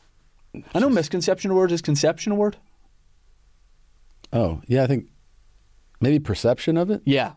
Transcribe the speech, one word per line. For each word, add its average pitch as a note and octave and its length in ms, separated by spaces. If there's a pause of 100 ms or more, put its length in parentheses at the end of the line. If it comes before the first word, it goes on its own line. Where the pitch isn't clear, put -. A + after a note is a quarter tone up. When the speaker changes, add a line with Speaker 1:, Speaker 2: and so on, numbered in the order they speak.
(720)
Speaker 1:
I E3+ 60
know C#4 100
misconception F#3 640
a - 20
word. F#3 180
Is E3+ 120
conception D#3+ 480
a G3+ 40
word? G#3 220 (1700)
Speaker 2:
Oh, E2+ 360
yeah, C3 160
I B2 40
think B2+ 180 (960)
maybe C#3+ 180
perception C3 580
of F3+ 140
it? G3+ 140
Speaker 1:
Yeah. C3+ 320